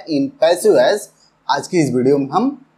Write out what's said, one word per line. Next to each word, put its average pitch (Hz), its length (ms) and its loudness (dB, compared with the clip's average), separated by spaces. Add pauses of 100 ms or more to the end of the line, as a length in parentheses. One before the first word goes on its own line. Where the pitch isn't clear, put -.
in 139 220 -2 (140)
passive 180 320 2
वॉइस, 156 340 0 (400)
आज 139 200 -4
की 180 120 0
इस 139 140 2
वीडियो 131 240 2
में 135 140 -4
हम 202 140 -2 (320)